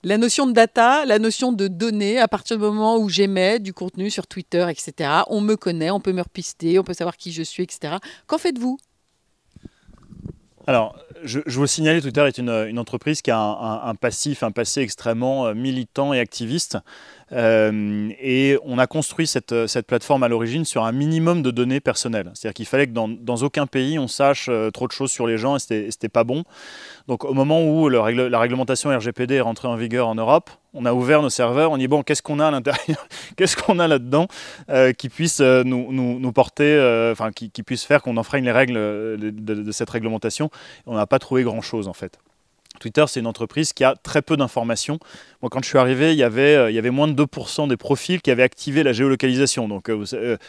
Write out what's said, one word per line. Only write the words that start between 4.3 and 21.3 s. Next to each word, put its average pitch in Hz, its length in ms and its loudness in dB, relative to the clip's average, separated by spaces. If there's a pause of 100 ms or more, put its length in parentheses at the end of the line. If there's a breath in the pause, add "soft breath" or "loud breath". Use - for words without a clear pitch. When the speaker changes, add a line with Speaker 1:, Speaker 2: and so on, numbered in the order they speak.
Speaker 1:
et 156 60 -6
cetera, 151 540 -2
on 220 100 -2
me 214 160 2
connaît, 170 360 -2
on 202 100 -2
peut 190 100 -2
me 180 100 -2
repister, 170 560 -2
on 190 60 2
peut 180 100 -8
savoir 170 220 -6
qui - 160 -14
je 160 100 -10
suis, 185 220 -8
et 175 60 -4
cetera. 160 320 -10 (260 loud breath)
Qu'en 311 100 -2
faites-vous ? 254 400 -4 (1900 loud breath)
Speaker 2:
Alors, 120 300 2 (260)
je, 131 220 -4
je 127 120 -4
veux 139 100 2
signaler, 160 340 2
Twitter 139 260 2
est 127 100 -2
une, 123 120 -4
une 110 300 -2
entreprise 131 420 -4
qui 131 100 0
a 113 80 4
un, 104 140 0
un, 113 340 -6
un 110 80 -4
passif, 131 480 -4
un 110 80 -2
passé 120 300 -4
extrêmement, 123 640 -2
euh, 110 80 -2
militant 131 600 -4
et 127 60 2
activiste. 120 580 -4 (540 loud breath)
Euh, 107 760 2 (120)
et 135 420 2
on 123 140 -6
a 127 80 4
construit 156 400 -4
cette, 117 400 -2
cette 110 220 -4
plateforme 131 340 0
à 123 60 2
l'origine 117 380 -2
sur 113 200 -2
un 113 60 0
minimum 160 500 0